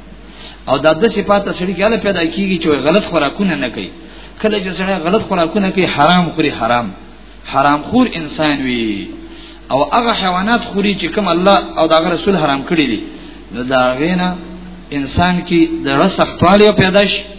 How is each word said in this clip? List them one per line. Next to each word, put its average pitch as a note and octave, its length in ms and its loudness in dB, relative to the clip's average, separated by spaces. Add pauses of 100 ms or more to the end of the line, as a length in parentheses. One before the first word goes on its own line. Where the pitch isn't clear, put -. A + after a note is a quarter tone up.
(680)
او C3 100 2
دا D#3 140 4
د D#3+ 140 2
صفات G3+ 420 0
سړي F3+ 280 -4
کې F#3 100 -2
هله A3+ 100 2
پیدا F#3+ 280 0
کیږي F#3+ 380 -2
چې D#3+ 60 0 (180)
غلط F#3+ 180 4
خوراکونه E3+ 500 -2
نه C3+ 140 -4
کوي. F#2+ 220 -8 (500)
کله G#3+ 200 0
چې F#3 180 -6
سړی F#3+ 160 -2 (120)
غلط G3+ 220 2
خوراکونه F#3 420 0
کوي، F3+ 160 0
حرام E3+ 380 4 (100)
خوري، D3+ 160 0
حرام. A#2 380 0 (640)
حرام C#3+ 300 2
خور B3 300 2
انسان D3 500 -2
وي. A2+ 460 -2 (640)
او C3 140 2
هغه A#3 280 0
حیوانات F#3+ 480 0
خوري G3 340 -2
چې F3 200 -4
کوم G3+ 140 0
الله F#3 280 4 (220)
او D#3+ 80 4
د D#3+ 60 2
هغه E3 160 4
رسول F3+ 280 0
حرام C#3 320 0
کړي D3+ 240 2
دي، G3+ 80 -4 (520)
نو A#2+ 100 -8
د B2+ 100 -4
هغې C3 480 2
نه F3+ 80 0 (640)
انسان C#3+ 440 0 (140)
کې E3+ 120 4 (240)
د - 40 -4
زړه D3 200 4 (120)
سختوالی G3 520 4
پیدا F#3+ 340 4
شي، - 160 -4 (160)